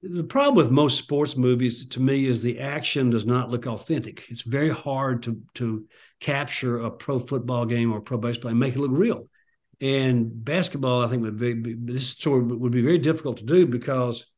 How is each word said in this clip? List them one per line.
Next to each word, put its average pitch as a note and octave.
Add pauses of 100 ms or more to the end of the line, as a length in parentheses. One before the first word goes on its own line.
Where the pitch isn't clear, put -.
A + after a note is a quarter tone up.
the F3
problem C#4
with C#3
most C#3+
sports C#3+
movies B2
to B2+
me C3+
is A#2
the A#2+
action C#3
does A2
not A#2+
look B2
authentic. A#2+
It's A#2
very C#3
hard C3
to, A#2 (120)
to A2 (340)
capture C3+
a A#2
pro -
football A#2+
game A#2
or G#2
pro B2+
baseball A#2
and A#2
make C3
it C3+
look C#3
real. F#3+ (500)
And B2+
basketball, C3+
I A#2
think, A#2
would G#2+
be, A#2+
be, A2+
this B2
sort C3+
of A#2
would B2
be A#2
very D#3
difficult D3
to G#2+
do E3+
because B2 (120)